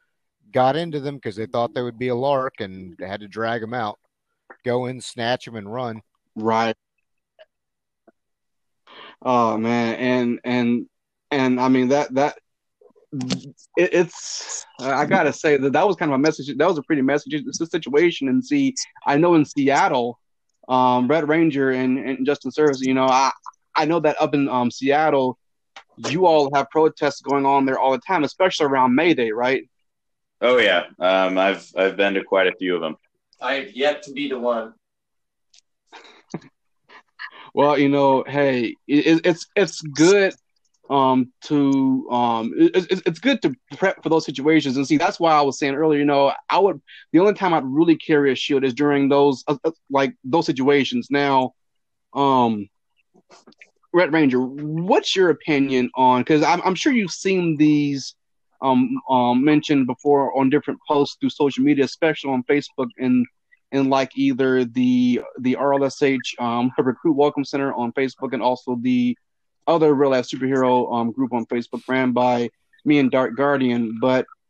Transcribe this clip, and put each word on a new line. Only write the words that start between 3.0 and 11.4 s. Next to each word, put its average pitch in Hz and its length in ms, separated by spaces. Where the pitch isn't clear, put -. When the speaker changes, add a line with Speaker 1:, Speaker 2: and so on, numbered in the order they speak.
Speaker 1:
had 95 200
to 104 80
drag 113 340
'em 110 120
out, 107 240
go 123 220
in, 127 140
snatch 120 480
'em, 117 80
and 101 160
run. 117 300
Speaker 2:
Right. 110 420
Oh, 120 360
man. 117 380
And, 127 480
and, 120 420
and, 131 300